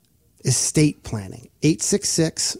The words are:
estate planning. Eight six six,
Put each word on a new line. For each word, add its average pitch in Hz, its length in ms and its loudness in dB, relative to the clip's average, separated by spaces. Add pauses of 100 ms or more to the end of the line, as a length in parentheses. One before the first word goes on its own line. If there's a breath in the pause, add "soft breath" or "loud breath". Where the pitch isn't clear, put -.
(460)
estate - 580 2
planning. - 460 -10 (140)
Eight 156 180 2
six - 260 -2
six, - 520 -2